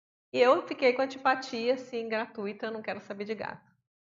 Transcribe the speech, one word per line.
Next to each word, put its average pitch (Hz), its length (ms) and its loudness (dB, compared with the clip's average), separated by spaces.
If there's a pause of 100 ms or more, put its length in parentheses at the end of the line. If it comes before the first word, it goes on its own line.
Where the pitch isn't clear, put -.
(320)
e 254 80 2
eu 262 240 6
fiquei 269 280 2
com 254 100 0
antipatia, 262 720 0
assim, 233 340 -6
gratuita, 220 580 -4
eu 220 40 -4
não 220 100 -8
quero 202 200 -6
saber 202 240 -10
de 214 100 -4
gato. - 340 -10 (360)